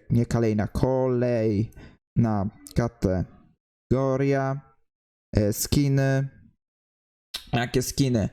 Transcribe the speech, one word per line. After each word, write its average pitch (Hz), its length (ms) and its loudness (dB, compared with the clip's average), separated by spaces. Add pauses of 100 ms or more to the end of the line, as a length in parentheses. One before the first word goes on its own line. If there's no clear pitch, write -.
(100)
nie 120 160 2
kolejna, 110 420 0
kolejna 117 1800 -2 (240)
kategoria, 135 1900 -2 (760)
e, 104 160 2
skiny. 139 760 0 (1200)
Jakie 123 300 0
skiny? 123 500 0